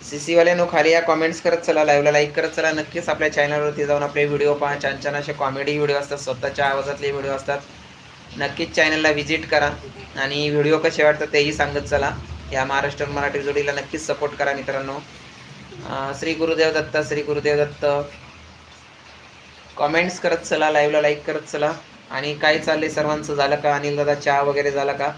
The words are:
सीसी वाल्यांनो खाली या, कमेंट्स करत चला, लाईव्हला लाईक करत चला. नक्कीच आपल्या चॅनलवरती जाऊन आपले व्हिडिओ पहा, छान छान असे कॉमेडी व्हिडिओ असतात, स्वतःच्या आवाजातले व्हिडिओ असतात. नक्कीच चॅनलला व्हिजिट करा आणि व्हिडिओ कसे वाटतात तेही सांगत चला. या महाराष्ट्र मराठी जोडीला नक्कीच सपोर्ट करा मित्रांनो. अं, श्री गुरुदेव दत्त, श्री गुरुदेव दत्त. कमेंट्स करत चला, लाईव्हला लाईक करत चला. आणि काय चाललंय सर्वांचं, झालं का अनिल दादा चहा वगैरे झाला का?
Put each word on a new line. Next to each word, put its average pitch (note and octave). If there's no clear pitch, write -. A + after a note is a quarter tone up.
सीसी D3
वाल्यांनो F3
खाली D#3+
या, E3
कमेंट्स E3
करत E3+
चला, D#3
लाईव्हला D3
लाईक D3
करत D#3
चला. D#3+
नक्कीच D#3
आपल्या D#3
चॅनलवरती D3
जाऊन D3
आपले D3
व्हिडिओ D3
पहा, C#3+
छान C#3
छान C#3+
असे D3
कॉमेडी C#3
व्हिडिओ C#3+
असतात, C#3+
स्वतःच्या C3+
आवाजातले C#3
व्हिडिओ C#3
असतात. C#3
नक्कीच D3
चॅनलला D#3
व्हिजिट D3+
करा D3
आणि C#3+
व्हिडिओ D3
कसे D#3+
वाटतात D3+
तेही D3
सांगत D3
चला. C#3+
या C3
महाराष्ट्र C#3
मराठी C#3+
जोडीला C#3+
नक्कीच C#3+
सपोर्ट D3
करा C#3
मित्रांनो. C3+
अं, C3+
श्री D#3+
गुरुदेव D#3+
दत्त, D3+
श्री D3+
गुरुदेव D3
दत्त. D3
कमेंट्स D#3+
करत E3
चला, D#3
लाईव्हला D3+
लाईक D3
करत D3+
चला. D3+
आणि C#3+
काय D3+
चाललंय D#3
सर्वांचं, D3+
झालं C#3+
का D3
अनिल C#3+
दादा D3
चहा C#3
वगैरे C#3+
झाला C#3
का? C#3